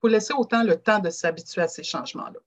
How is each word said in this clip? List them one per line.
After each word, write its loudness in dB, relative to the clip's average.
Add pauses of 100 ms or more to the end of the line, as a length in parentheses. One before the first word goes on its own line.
Faut 4
laisser 2
autant 2
le 4
temps 2
de -2
s'habituer -4
à 0
ces -12
changements-là. -10